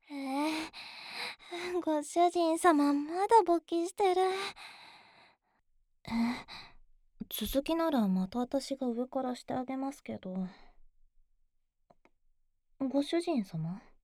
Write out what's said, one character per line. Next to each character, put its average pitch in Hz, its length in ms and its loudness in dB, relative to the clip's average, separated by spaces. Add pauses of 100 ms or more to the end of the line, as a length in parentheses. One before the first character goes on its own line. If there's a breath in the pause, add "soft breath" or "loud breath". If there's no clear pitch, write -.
(100)
え 285 40 -12 (1600 loud breath)
ー、 349 80 2
ご 302 180 0
主 349 280 4
人 330 280 2
様 285 340 6
ま 311 340 -2
だ 440 180 8
勃 339 220 2
起 339 220 -2
し - 60 -12
て 381 200 4
る。 370 80 4 (1900 loud breath)
え、 - 0 - (1160 loud breath)
続 262 340 -2
き 320 120 0
な 330 160 2
ら 233 180 2
ま 185 200 0
た 233 100 -6
私 262 380 -2
が 262 100 -4
上 240 200 -2
か 262 140 -4
ら 254 160 -4
し - 80 -18
て - 80 -8
あ 254 120 -2
げ 262 120 -8
ま 269 160 -6
す - 100 -18
け 226 140 -10
ど。 185 320 -6 (2250 loud breath)
ご 277 220 0
主 330 180 0
人 320 240 0
様？ 160 240 -6
ん？ 190 140 -8 (220)